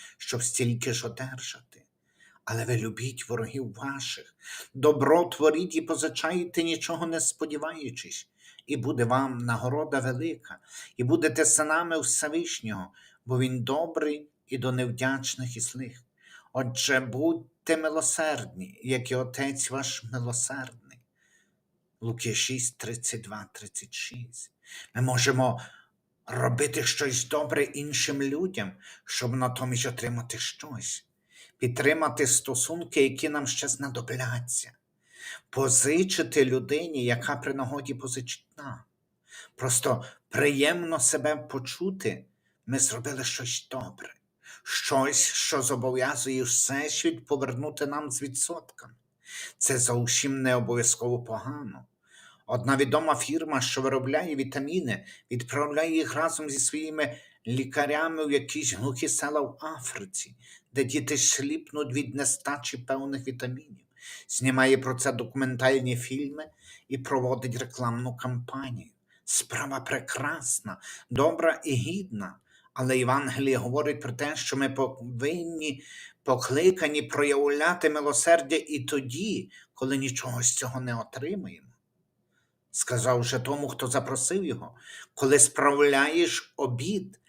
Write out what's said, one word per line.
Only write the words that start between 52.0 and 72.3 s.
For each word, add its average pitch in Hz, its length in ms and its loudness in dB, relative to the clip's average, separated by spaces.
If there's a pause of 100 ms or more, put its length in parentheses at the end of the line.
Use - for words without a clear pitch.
Одна 127 300 2
відома 147 400 4
фірма, 156 440 -2
що - 220 -2
виробляє 135 540 0
вітаміни, 135 680 -2 (260)
відправляє 147 640 0
їх 160 180 0
разом 156 360 0
зі 135 80 -2
своїми 156 580 -2 (300)
лікарями 147 800 0
в 143 60 0
якісь 117 420 0
глухі 127 340 -2
села 147 320 0
в - 200 -4
Африці, 123 720 -10 (380)
де 139 120 2
діти 135 340 0
сліпнуть 147 760 0
від 127 220 -2
нестачі 139 640 -2
певних 135 480 -4
вітамінів. 127 600 -8 (420)
Знімає 131 500 6
про 131 160 -2
це 127 180 0
документальні 127 840 2
фільми 143 500 -6 (420)
і 135 100 -4
проводить 127 600 0
рекламну 123 580 -4
кампанію. 123 720 -6 (340)
Справа - 560 -2
прекрасна, 131 1000 -4 (300)
добра 160 540 4
і 147 80 0
гідна, 127 640 -4 (380)